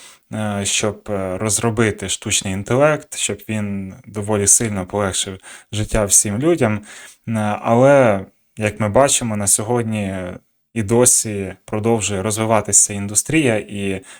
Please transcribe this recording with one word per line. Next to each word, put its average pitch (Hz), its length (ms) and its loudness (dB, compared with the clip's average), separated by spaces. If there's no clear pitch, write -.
е, 104 300 -4
щоб, - 460 -4
е, 95 280 -4
розробити 107 720 0
штучний - 440 -4
інтелект, 139 640 0
щоб - 220 -4
він 101 440 -6
доволі 101 420 0
сильно 104 380 2
полегшив 98 540 -4
життя 107 340 0
всім 101 340 0
людям. 131 420 0
Е, 117 40 -6
але, 120 640 4
як 107 220 -2
ми 110 100 0
бачимо, 120 480 2
на 101 100 -2
сьогодні 110 680 -2
і 113 100 -2
досі 104 680 2
продовжує 104 560 -2
розвиватися 107 720 0
індустрія, 107 600 0
і 98 460 -6